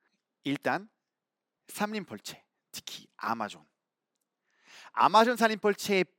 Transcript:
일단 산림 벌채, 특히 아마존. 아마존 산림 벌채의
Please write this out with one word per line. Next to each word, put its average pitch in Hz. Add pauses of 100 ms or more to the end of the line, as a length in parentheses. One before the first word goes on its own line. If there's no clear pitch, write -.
(440)
일단 151 (800)
산림 208
벌채, - (260)
특히 - (100)
아마존. 104 (1300)
아마존 214
산림 214
벌채의 196 (140)